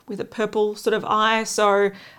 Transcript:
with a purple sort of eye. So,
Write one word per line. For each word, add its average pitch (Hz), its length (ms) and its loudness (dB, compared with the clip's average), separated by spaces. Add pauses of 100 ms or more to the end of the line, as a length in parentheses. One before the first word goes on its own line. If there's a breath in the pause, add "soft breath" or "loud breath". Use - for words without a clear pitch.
with 202 140 -10
a - 40 -6
purple 214 520 -2
sort 214 180 0
of 214 120 -2
eye. 220 380 2
So, 202 460 2 (280 loud breath)